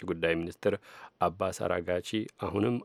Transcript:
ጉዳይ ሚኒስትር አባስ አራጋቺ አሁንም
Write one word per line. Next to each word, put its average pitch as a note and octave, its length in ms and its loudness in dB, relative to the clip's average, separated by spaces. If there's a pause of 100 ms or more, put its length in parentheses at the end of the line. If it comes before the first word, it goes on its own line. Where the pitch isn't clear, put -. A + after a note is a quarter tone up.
ጉዳይ E2 300 2
ሚኒስትር E2+ 400 0 (460)
አባስ F#2 400 0
አራጋቺ F2+ 480 0 (320)
አሁንም G#2+ 440 2